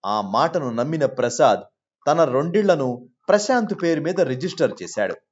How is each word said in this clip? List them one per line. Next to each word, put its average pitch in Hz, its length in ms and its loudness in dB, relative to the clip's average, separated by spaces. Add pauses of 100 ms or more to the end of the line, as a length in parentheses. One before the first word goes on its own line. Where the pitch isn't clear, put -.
ఆ 104 160 0
మాటను 135 480 0
నమ్మిన 139 360 -2
ప్రసాద్ 120 540 2 (480)
తన 160 160 4
రెండిళ్లను 151 840 0 (200)
ప్రశాంత్ 208 540 0
పేరు 165 180 0
మీద 180 200 -2
రిజిస్టర్ 131 500 -2 (120)
చేశాడు. 90 320 -4 (160)